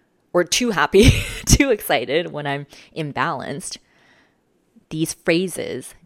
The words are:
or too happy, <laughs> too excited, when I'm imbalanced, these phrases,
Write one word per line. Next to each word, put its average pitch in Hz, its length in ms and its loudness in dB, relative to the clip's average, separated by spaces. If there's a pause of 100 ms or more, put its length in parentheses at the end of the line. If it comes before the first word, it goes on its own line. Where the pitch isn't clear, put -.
(320)
or 175 120 2
too 240 260 -2
happy, 151 400 6
<laughs> - 360 0
too 277 240 4
excited, 151 640 -2
when 147 140 -8
I'm 143 200 -6 (300)
imbalanced, 147 840 -6 (1120)
these 160 240 -4
phrases, 165 800 -4 (120)